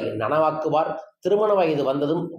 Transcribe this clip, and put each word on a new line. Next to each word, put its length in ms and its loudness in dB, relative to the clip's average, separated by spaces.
நனவாக்குவார். 760 0
திருமண 320 2
வயது 300 2
வந்ததும் 400 0